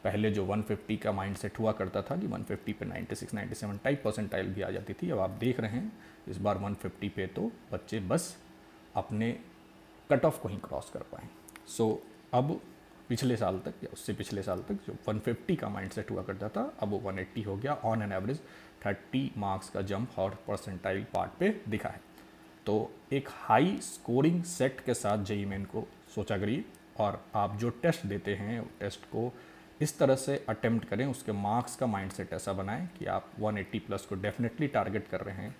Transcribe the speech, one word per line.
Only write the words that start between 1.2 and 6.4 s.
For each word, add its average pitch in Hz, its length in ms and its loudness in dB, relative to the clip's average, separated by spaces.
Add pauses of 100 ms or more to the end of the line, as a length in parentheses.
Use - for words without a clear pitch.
हुआ 110 120 4
करता 98 300 0
था - 160 -2
कि 196 100 0
वन 101 160 -2
फिफ्टी 104 300 -4
पे - 120 -6
नाइंटी 92 300 -4
सिक्स, - 180 -8
नाइंटी 104 220 -4
सेवन 101 280 -4
टाइप 139 220 2
परसेंटाइल 98 480 0
भी 98 80 -2
आ 90 100 -2
जाती 101 220 -6
थी, 180 160 -4
अब 123 100 2
आप 98 200 0
देख 123 200 2
रहे 107 120 0
हैं 190 200 -2 (360)
इस 90 100 -6
बार 101 200 2